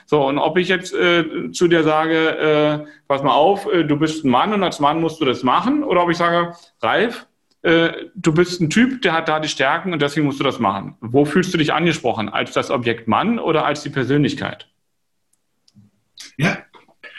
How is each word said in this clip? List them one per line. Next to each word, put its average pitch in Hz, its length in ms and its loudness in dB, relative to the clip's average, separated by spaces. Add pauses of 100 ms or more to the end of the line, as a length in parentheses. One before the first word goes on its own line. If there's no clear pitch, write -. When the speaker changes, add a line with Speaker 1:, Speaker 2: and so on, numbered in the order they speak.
Speaker 1:
So, 147 200 2
und 139 120 0
ob 156 200 0
ich 180 120 0
jetzt, 185 240 -2
äh, 170 580 0
zu 180 160 0
dir 165 160 4
sage, 160 540 0
äh, 151 500 0 (220)
pass 139 140 0
mal 131 100 2
auf, 196 360 2
äh, 175 140 2
du 147 140 2
bist 156 260 -2
ein 135 60 2
Mann 151 240 2
und 196 100 0
als 165 160 -4
Mann 151 220 2
musst 160 180 -4
du 156 60 0
das 123 180 -2
machen, 185 400 0
oder 175 200 0
ob 170 60 0
ich 165 80 0
sage, 170 360 0 (280)
Ralf, 170 460 -2 (340)
äh, 165 280 4 (260)
du 170 180 -2
bist 175 280 2
ein 151 80 0
Typ, 254 320 2
der 175 100 0
hat 160 160 -2
da 156 140 0
die 151 80 -4
Stärken 165 420 -2
und 160 100 -2
deswegen 143 260 0
musst 135 120 -4
du 147 60 -2
das 127 140 -2
machen. 98 420 -2
Wo 127 240 2
fühlst 170 280 0
du 175 40 0
dich 151 160 0
angesprochen? 120 560 -2
Als - 240 -4
das 139 180 -2
Objekt 120 380 -4
Mann 160 280 0
oder 156 280 0
als 147 180 -4
die 143 60 -10
Persönlichkeit? 131 800 -2 (1700)
Speaker 2:
Ja, - 200 0 (600)